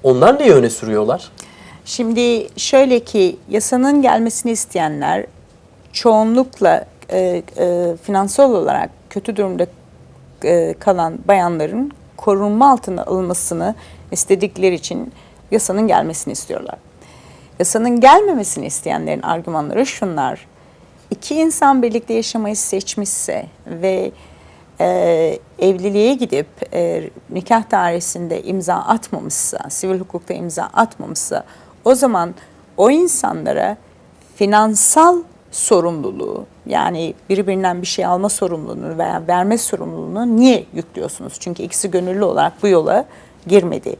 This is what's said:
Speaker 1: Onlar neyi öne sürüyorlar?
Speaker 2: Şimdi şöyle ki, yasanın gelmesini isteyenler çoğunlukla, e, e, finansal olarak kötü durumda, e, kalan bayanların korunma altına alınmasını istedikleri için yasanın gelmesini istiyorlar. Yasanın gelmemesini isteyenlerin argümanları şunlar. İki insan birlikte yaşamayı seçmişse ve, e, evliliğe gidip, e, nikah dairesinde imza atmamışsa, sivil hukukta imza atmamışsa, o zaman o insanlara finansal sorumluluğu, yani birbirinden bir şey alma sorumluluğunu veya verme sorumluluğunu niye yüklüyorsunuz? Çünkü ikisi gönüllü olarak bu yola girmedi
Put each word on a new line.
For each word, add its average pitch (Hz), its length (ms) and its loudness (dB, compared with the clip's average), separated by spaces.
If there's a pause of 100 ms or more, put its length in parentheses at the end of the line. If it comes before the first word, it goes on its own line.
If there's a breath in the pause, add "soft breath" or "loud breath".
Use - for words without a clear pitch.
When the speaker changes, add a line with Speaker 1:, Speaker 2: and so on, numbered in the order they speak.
Speaker 1:
Onlar 147 360 6
neyi 262 120 6
öne 117 180 6
sürüyorlar? 208 600 -2 (540 loud breath)
Speaker 2:
Şimdi 233 600 0 (100)
şöyle 262 420 4
ki, 190 360 0 (140)
yasanın 254 520 2
gelmesini 226 500 0
isteyenler 156 760 -2 (680)
çoğunlukla, 220 920 2 (240)
e, 180 340 0 (140)
e, 175 460 0
finansal 202 500 2
olarak 156 360 0 (200)
kötü 202 260 -8
durumda, 175 320 -2 (760)
e, 165 360 2
kalan 170 480 0
bayanların 185 640 0 (260)
korunma 208 540 2
altına 190 320 -2
alınmasını 180 720 -4 (360 soft breath)
istedikleri 185 640 0
için - 380 -10 (380 soft breath)
yasanın 214 360 0
gelmesini 160 440 -2
istiyorlar. - 440 -10 (840 soft breath)
Yasanın 233 400 0
gelmemesini 294 680 6
isteyenlerin 156 560 -4
argümanları 165 640 -4
şunlar. 156 600 -6 (640 soft breath)
İki - 240 -8
insan 302 480 2
birlikte 233 300 -2
yaşamayı 220 420 -4
seçmişse - 880 -6 (220)
ve, 180 440 -4 (680 soft breath)
e, 170 600 0 (200)
evliliğe 196 540 2
gidip, 202 340 -2 (260)
e, 165 300 -2 (260)
nikah 220 420 -2
dairesinde 175 720 -2
imza 180 320 -4
atmamışsa, - 840 -4 (100)
sivil 190 300 -4
hukukta 180 340 -10
imza 170 300 -8
atmamışsa, - 800 -4 (420 soft breath)
o 254 100 6
zaman 185 400 0 (420 soft breath)
o 202 120 6
insanlara 214 880 0 (580)
finansal 220 840 4 (340)
sorumluluğu, 165 960 -2 (200)
yani 165 480 -2 (160)
birbirinden 190 520 -2
bir 180 60 -8
şey 185 180 -4
alma 185 240 0
sorumluluğunu 165 680 -6
veya 170 300 -4
verme 185 300 2
sorumluluğunu 170 800 -4
niye 240 380 6
yüklüyorsunuz? - 680 -10
Çünkü 175 240 -10
ikisi - 280 -6
gönüllü 185 320 -2
olarak 170 300 0 (100)
bu 208 40 2
yola 180 380 2 (420 soft breath)
girmedi 175 520 0